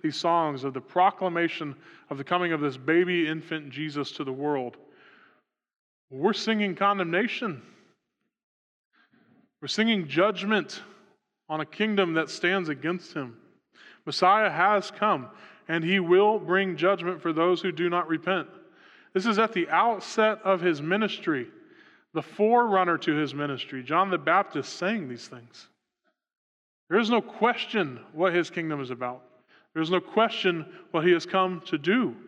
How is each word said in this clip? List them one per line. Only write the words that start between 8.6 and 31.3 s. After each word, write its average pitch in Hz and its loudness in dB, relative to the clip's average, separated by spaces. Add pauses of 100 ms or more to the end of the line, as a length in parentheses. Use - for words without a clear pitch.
We're 143 -10
singing 214 2
judgment 190 0 (680)
on 156 -4
a 151 -6
kingdom 196 0
that 160 0
stands 180 0
against 151 -6
him. 127 -10 (680)
Messiah 190 4
has 185 2
come, 147 -2 (380)
and 165 -2
he 190 2
will 190 6
bring 180 0
judgment 175 0
for 165 -2
those 170 2
who 190 0
do 170 -2
not 170 -2
repent. 165 -2 (640)
This 190 -2
is 208 2
at 220 2
the 175 -2
outset 214 2
of 190 2
his 160 0
ministry, 170 -2 (600)
the 156 -4
forerunner 202 2
to 160 -2
his 147 -2
ministry. 139 -6
John 165 0
the 180 0
Baptist 170 0
sang 185 -4
these 120 -12
things. 120 -20 (1200)
There 180 4
is 226 2
no 233 4
question 190 -2 (100)
what 170 2
his 170 2
kingdom 156 -6
is 127 -8
about. 123 -8 (520)
There 160 -2
is 156 -2
no 180 4
question 185 0 (260)
what 165 0
he 180 8
has 170 2
come 185 0